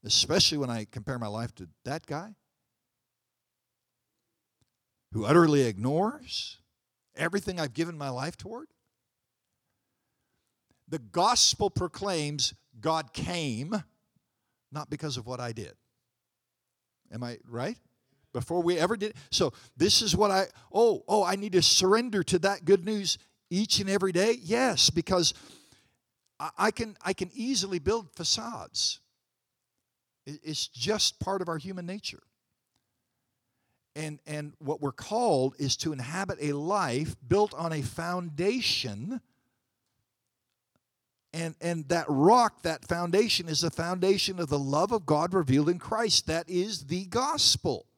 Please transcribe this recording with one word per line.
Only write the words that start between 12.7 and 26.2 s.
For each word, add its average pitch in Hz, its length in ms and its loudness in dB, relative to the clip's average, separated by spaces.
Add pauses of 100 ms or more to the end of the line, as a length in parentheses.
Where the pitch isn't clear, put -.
God 160 320 -2
came 165 680 -4 (920)
not 151 160 -10
because 151 260 -6
of 117 100 -10
what 123 140 -8
I 120 140 -6
did. 107 200 -12 (1400)
Am 117 140 -10
I 120 140 -10 (100)
right? 127 300 -8 (540)
Before 165 300 -2
we 175 160 2
ever 190 180 2
did. 208 200 -6 (160)
So 151 220 0 (220)
this 202 280 4
is 180 120 0
what 202 140 4
I, 190 160 2 (260)
oh, 214 360 4
oh, 202 160 4
I 180 120 0
need 202 180 -6
to 175 100 6
surrender 208 600 4
to 185 160 0
that 190 240 0
good 175 220 6
news 202 320 -2 (320)
each 202 300 0
and 190 100 -2
every 190 220 2
day? 208 320 2
Yes, 220 480 4
because 175 420 2 (1080)